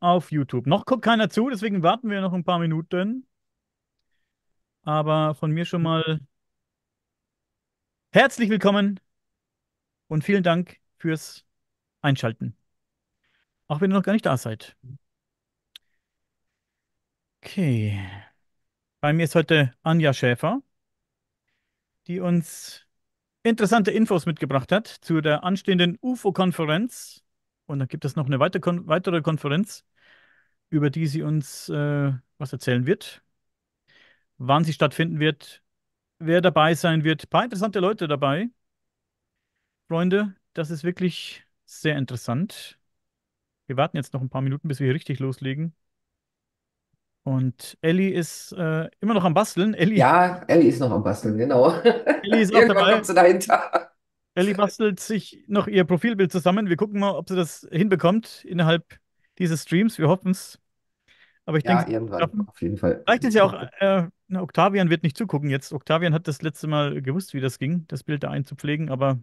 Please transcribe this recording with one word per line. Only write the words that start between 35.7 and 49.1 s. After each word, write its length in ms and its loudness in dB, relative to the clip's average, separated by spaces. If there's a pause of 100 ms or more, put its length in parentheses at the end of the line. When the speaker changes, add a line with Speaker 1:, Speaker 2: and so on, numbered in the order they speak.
Speaker 1:
wer 220 2
dabei 340 4
sein 280 0
wird. 220 -2
Ein 40 -20
paar 160 2
interessante 340 -4
Leute 280 -2
dabei. 420 -2 (1400)
Freunde, 480 0 (180)
das 180 -6
ist 120 -10
wirklich 640 -6 (200)
sehr 320 -4
interessant. 840 -6 (880)
Wir 100 -8
warten 200 -2
jetzt 160 -8
noch 80 -6
ein 80 -6
paar 120 -6
Minuten, 280 -4
bis 100 -6
wir 80 -2
hier 80 2
richtig 240 -8
loslegen. 560 -6 (1500)
Und 580 -4
Elli 280 2
ist, 440 -6
äh, 360 -4 (100)
immer 140 -2